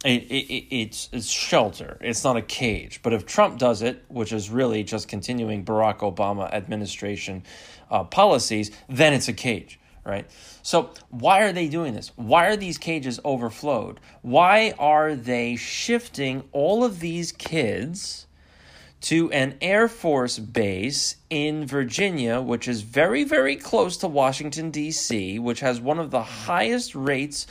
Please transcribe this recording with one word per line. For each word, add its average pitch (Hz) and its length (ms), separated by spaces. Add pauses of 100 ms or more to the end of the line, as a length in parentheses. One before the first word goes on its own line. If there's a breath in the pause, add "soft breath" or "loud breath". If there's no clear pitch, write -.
it, 123 180
it, 120 240
it, 127 280
it's, 110 380
it's 113 140
shelter. - 760
It's 117 220
not 127 140
a 113 40
cage. 107 640
But 113 100
if 104 140
Trump - 320
does 117 240
it, 120 260
which 117 240
is 104 160
really 113 360
just 104 240
continuing 107 560
Barack 107 340
Obama 98 560
administration, 101 880 (480 loud breath)
uh, 98 140
policies, 117 640 (180 loud breath)
then 147 240
it's 127 160
a 113 60
cage, - 460 (260 soft breath)
right? 101 240 (320 loud breath)
So - 280 (200)
why 165 300
are 208 120
they 170 160
doing 147 260
this? - 200
Why 143 320
are 214 100
these 185 220
cages 131 460
overflowed? 123 720 (240 loud breath)
Why 185 560
are 151 380
they 120 400
shifting 135 960
all 185 320
of 196 160
these 170 320
kids 135 960 (720 soft breath)
to 165 320
an 139 280
Air 202 260
Force 139 520
base 107 760 (120)
in 151 380
Virginia, 131 760
which 120 260
is 120 140
very, 160 420
very 277 320
close 196 440
to 190 100
Washington, 143 600
D 151 200
C, 104 480
which 120 220
has 127 180
one 143 200
of 156 120
the 120 120
highest 180 720
rates 143 560